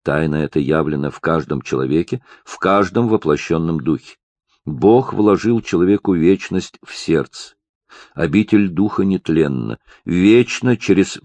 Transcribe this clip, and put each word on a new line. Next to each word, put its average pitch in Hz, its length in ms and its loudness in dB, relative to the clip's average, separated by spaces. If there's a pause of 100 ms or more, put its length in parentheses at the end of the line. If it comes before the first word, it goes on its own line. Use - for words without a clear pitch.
Тайна 76 360 -2
эта 76 220 -2
явлена 73 520 -2
в - 80 -16
каждом 76 420 -2
человеке, 69 600 -4 (200)
в - 140 -18
каждом 98 500 0
воплощенном 82 720 -2
духе. 67 380 -6 (480)
Бог 107 480 2
вложил 104 480 0
человеку 95 520 0
вечность 90 680 0
в - 120 -20
сердце. - 600 -6 (580)
Обитель 98 560 2
духа 98 340 -2
нетленна, 78 760 -2 (280)
вечна 113 720 2
через 95 480 0